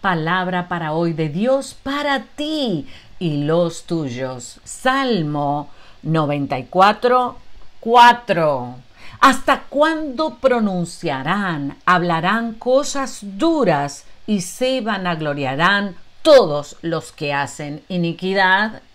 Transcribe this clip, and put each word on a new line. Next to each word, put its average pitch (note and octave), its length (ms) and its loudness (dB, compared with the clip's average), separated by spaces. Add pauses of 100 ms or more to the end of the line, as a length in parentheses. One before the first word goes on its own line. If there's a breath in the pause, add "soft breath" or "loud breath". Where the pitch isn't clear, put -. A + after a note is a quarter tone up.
Palabra F3+ 640 -2
para E3+ 260 -6
hoy E3+ 200 0
de D#3 160 -2
Dios B3+ 540 -2
para C#4 400 -2
ti C4+ 640 -4 (320 loud breath)
y D3 260 -2
los E3 400 0
tuyos. C3 800 -6
Salmo D3+ 1040 -2 (340 soft breath)
noventa C#3+ 560 -2
y B2+ 60 -8
cuatro, G#3+ 720 2 (440)
cuatro. F3 960 4 (440 loud breath)
¿Hasta - 480 4
cuándo D4+ 680 0
pronunciarán, F3 1500 -2
hablarán F3+ 680 0
cosas C4+ 680 -2
duras G3 840 -2 (200 soft breath)
y G#3 140 0
se B3+ 400 -4
vanagloriarán F3+ 1160 -2 (260)
todos F3+ 580 6
los E3 320 -6
que C#3+ 220 -4
hacen D3 560 -6
iniquidad? F#3+ 880 0 (140)